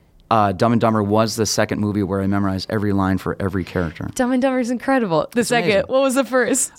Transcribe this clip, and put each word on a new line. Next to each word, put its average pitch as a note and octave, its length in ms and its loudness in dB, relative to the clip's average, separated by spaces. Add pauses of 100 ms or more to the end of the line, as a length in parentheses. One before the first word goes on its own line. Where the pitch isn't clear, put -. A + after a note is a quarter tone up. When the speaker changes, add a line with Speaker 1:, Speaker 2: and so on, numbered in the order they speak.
(300)
Speaker 1:
uh, G#2 220 2
Dumb A#2 200 2
and A#2 80 2
Dumber A2 220 2
was G#2+ 340 2
the A2+ 80 0
second G#2+ 340 0
movie G#2 240 0
where G2 200 -2
I G2 40 -2
memorized G2 440 -2
every G2+ 240 0
line F#2+ 240 2
for - 200 -4
every F#2+ 260 -2
character. E2 500 -4
Speaker 2:
Dumb B3 180 -2
and B3+ 80 0
Dumber C4 200 0
is A#3 100 -2
incredible. A3+ 640 0
The A#3+ 80 0
Speaker 1:
It's A3+ 100 0
Speaker 2:
second. G#3+ 220 0
Speaker 1:
amazing. G3 160 0
Speaker 2:
What C4 120 0
was C4+ 140 2
the C4+ 100 2
first? B3 540 0